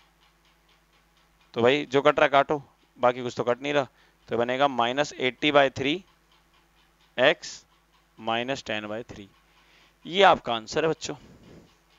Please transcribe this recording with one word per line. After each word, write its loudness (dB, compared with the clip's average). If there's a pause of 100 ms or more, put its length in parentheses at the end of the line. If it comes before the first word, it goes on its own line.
(1500)
तो -4
भाई 4
जो 0
कट 0
रहा 4
काटो, 2 (360)
बाकी -2
कुछ -6
तो -4
कट -2
नहीं -6
रहा, 0 (420)
तो -4
बनेगा 0
माइनस -2
एटी -2
बाई 6
थ्री -4 (1200)
एक्स 2 (540)
माइनस -4
टेन -8
बाई -10
थ्री। -18 (800)
ये 2
आपका 4
answer -4
है 2
बच्चों, -6 (840)